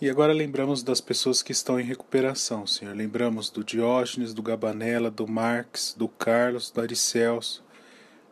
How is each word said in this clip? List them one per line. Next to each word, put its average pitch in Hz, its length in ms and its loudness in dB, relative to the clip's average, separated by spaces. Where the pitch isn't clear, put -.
E 139 80 2
agora 151 240 6
lembramos 139 500 0
das 127 160 0
pessoas - 420 0
que - 120 -6
estão 127 260 0
em 123 60 -2
recuperação, 127 840 -2
Senhor. 101 260 -4
Lembramos 110 560 -2
do 107 140 -10
Diógenes, 120 680 0
do 107 100 -6
Gabanella, 113 640 0
do 110 160 -4
Marx, 117 720 -2
do 113 120 0
Carlos, 120 600 2
do - 120 -2
Aricelso. 117 840 0